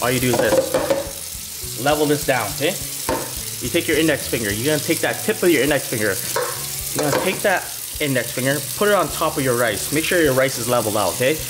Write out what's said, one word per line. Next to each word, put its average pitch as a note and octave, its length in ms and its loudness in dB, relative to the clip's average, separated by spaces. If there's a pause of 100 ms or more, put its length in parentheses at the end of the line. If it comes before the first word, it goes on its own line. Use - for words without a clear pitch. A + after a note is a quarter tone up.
All B2 100 2
you B2+ 80 2
do B2+ 100 2
is A#2 80 4
this. - 1500 -2
Level D3+ 220 4
this D3 200 2
down, B2 300 0
okay? E3 200 -2 (840)
You B2 80 -4
take E3 180 0
your D#3 100 2
index D3+ 300 2
finger. A2+ 240 -2
You're G#2+ 140 -2
gonna D3+ 140 2
take D3+ 200 0
that B2 240 -2
tip G#3+ 180 -2
of F#3 80 4
your C#3+ 140 6
index C#3+ 240 2
finger. G#2+ 260 0 (800)
You're D3 180 0
gonna - 120 0
take F#3+ 180 -2
that F#3+ 220 0 (360)
index C3 320 0
finger, C3+ 280 0 (180)
put G#3 120 2
it G#3 40 6
on F3+ 160 4
top D#3 280 -2
of D3 60 0
your B2+ 140 2
rice. A2+ 340 0
Make D3+ 120 0
sure F3 180 2
your D3 120 4
rice C3 240 2
is A#2 100 -4
leveled A2+ 300 2
out, F#2+ 160 2
okay? C3 220 2 (140)